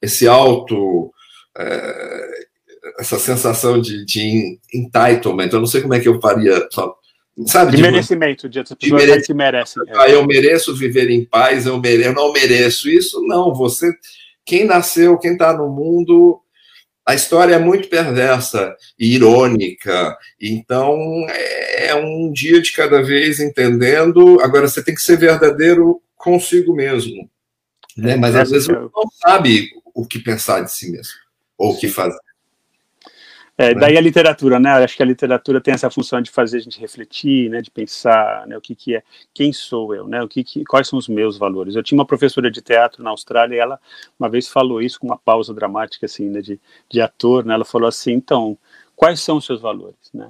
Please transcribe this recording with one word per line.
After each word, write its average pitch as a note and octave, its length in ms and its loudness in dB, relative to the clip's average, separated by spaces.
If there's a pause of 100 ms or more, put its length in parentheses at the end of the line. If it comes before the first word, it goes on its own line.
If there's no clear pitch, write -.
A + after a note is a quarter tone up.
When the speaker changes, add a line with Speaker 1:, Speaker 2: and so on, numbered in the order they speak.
Speaker 1:
esse A#2+ 280 0
auto, A2 840 2 (460)
é, - 720 -10 (680)
essa A2+ 180 -6
sensação A#2+ 640 -2
de, G#2+ 240 -8
de G#2+ 560 -4 (120)
entitlement, A#2 800 0
eu A2+ 60 0
não A2+ 80 -2
sei C3+ 140 -2
como C3 140 -2
é B2 40 2
que A#2+ 80 0
eu A#2 140 2
faria, G2 500 0
só, F#2+ 260 -8 (480)
sabe, F3 280 4
Speaker 2:
De C#3 60 4
Speaker 1:
de D#3 40 8
Speaker 2:
merecimento, E3 680 0
de B2 120 -8
outras - 180 -14
Speaker 1:
de D3 100 -2
Speaker 2:
pessoas C#3+ 160 6
Speaker 1:
merec- C#3+ 220 4
Speaker 2:
que D3+ 80 -4
merecem, B2+ 540 -2
é. A2+ 100 -4
Speaker 1:
Ah, C3+ 100 6
eu C#3+ 160 6
mereço C#3+ 520 2
viver B2+ 340 0
em A#2+ 140 0
paz, B2 420 0
eu B2+ 140 -2
mere-, A#2+ 240 2
eu B2+ 80 0
não D3 200 0
mereço B2 560 2
isso, F3 340 2
não, F3+ 300 0
você, B2+ 400 -2 (520)
quem F3+ 180 0
nasceu, F3 560 2
quem E3+ 180 -2
tá D#3+ 160 2
no D3+ 160 -4
mundo, E3+ 720 2 (640)
a C#3 120 0
história E3+ 400 2
é - 20 4
muito F3+ 300 0
perversa B2+ 880 -2 (200)
e A#2 200 0
irônica, G#2 1000 2 (240)
então B2+ 560 -4 (320)
é, - 600 -6
é D3 80 0
um D#3 360 -4
dia D#3 300 2
de E3 80 -4
cada D3 320 2
vez C#3+ 380 0
entendendo, D3 1000 4
agora C#3 280 2
você C#3 160 -6
tem D#3 100 -4
que - 80 -8
ser F3 140 4
verdadeiro D#3+ 840 2 (160)
consigo F3 580 0
mesmo, A#2 560 -6 (680)
né? A#2+ 180 -2
Speaker 2:
É, - 20 -2
Speaker 1:
Mas A#2+ 180 0
às C3 80 4
Speaker 2:
essa C3 80 0
Speaker 1:
vezes C#3 160 0
Speaker 2:
que E3+ 80 2
é - 40 -8
Speaker 1:
você - 180 -14
não A3 160 -4
sabe C3 560 2 (260)
o A#2 100 -8
que - 140 -12
pensar G#2+ 440 -4
de F2+ 100 -12
si - 180 -12
mesmo, - 220 -14 (440)
ou G2+ 160 -2
o - 60 -6
que - 80 -6
Speaker 2:
Sim. G2 60 -4
Speaker 1:
fazer. F2+ 260 -6 (1400)
Speaker 2:
É, A#2+ 160 4
Speaker 1:
Né? A#2+ 60 -2
Speaker 2:
daí D3 160 4
a E3 40 6
literatura, D3+ 580 2
né? B2+ 120 4
Eu C3 140 4
acho - 120 -6
que - 60 0
a C3 40 2
literatura B2+ 540 -2
tem C#3 120 -2
essa B2+ 180 -4
função B2+ 300 -6
de A#2 100 -10
fazer A#2+ 260 -2
a A#2+ 40 -6
gente A2+ 200 -20
refletir, A#2+ 680 -4
né? A#2 140 -8
De - 80 -18
pensar, G#2+ 760 -2
né? A2 100 -18
O A2 40 -16
que - 140 -18
que A#2 220 -8
é, A2 60 -8 (300)
quem C#3+ 200 -2
sou A2 420 -10
eu, G2+ 140 -16
né? A#2 140 -8
O A2+ 40 -8
que B2+ 160 -8
que, D3+ 220 -10
quais C3+ 240 -2
são C3+ 100 -6
os A#2+ 80 -10
meus G#2+ 320 -4
valores? F#2+ 380 -6
Eu A2+ 60 -6
tinha - 140 -2
uma C#3 100 2
professora B2 440 -4
de A2+ 100 -16
teatro A#2+ 440 -2
na A2+ 60 -8
Austrália A#2 440 -4
e A#2+ 60 -4
ela B2+ 180 -6 (400)
uma B2 100 -6
vez A#2+ 200 -6
falou B2+ 340 -2
isso A#2+ 160 -8
com - 80 -14
uma A#2 120 -8
pausa A2+ 360 -2
dramática, G#2+ 520 -10
assim, G2+ 220 -10
né? G2+ 120 -8
De, G2+ 180 -12 (320)
de A#2 100 -2
ator, A#2+ 440 0
né? A2+ 100 -4
Ela A2 100 -2
falou A#2 240 -2
assim, - 240 -6
"Então, A#2+ 460 -4 (380)
quais D#3+ 240 2
são D#3+ 160 -4
os D3 100 -8
seus A#2+ 140 -8
valores, G2 360 -12 (160)
né? A2+ 180 -16